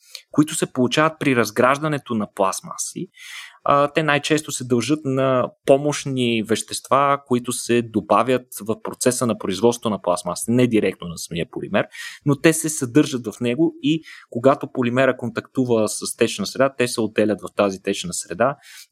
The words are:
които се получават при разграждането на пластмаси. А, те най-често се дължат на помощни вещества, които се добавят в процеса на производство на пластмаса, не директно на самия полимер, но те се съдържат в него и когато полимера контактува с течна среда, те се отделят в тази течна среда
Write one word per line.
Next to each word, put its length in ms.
които 240
се 180
получават 460
при 160
разграждането 800
на 180
пластмаси. 760
А, 240
те 160
най-често 480
се 120
дължат 420
на 440
помощни 800
вещества, 840
които 240
се 300
добавят 640
в 220
процеса 420
на 120
производство 520
на 120
пластмаса, 500
не 160
директно 400
на 100
самия 340
полимер, 360
но 160
те 120
се 160
съдържат 580
в 140
него 400
и 200
когато 420
полимера 460
контактува 680
с 300
течна 280
среда, 320
те 100
се 140
отделят 400
в 140
тази 260
течна 320
среда 420